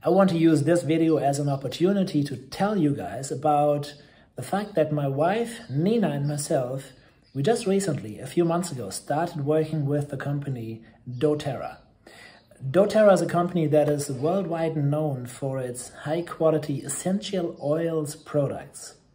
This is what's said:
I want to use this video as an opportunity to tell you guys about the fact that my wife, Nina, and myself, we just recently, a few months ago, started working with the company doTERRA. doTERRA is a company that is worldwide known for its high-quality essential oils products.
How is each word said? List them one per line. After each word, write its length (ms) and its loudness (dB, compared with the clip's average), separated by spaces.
I 80 2
want 180 6
to 80 0
use 240 6
this 220 4
video 340 2
as 220 0
an 100 0
opportunity 760 0
to 120 -6
tell 400 -2
you 180 2
guys 360 -8
about 640 0
the 80 -12
fact 320 -4
that 160 2
my 160 0
wife, 600 0
Nina, 440 2
and 160 -2
myself, 640 -4
we 80 -4
just 240 2
recently, 540 -2
a 80 -12
few 180 2
months 260 0
ago, 200 -8
started 560 -4
working 400 0
with 220 -2
the 60 -8
company 680 -6
doTERRA. 680 -2
doTERRA 440 6
is 80 6
a 40 0
company 400 0
that 240 4
is 220 -2
worldwide 640 -2
known 480 -2
for 320 -6
its 320 -8
high-quality 800 0
essential 800 -4
oils 520 -2
products. 840 -6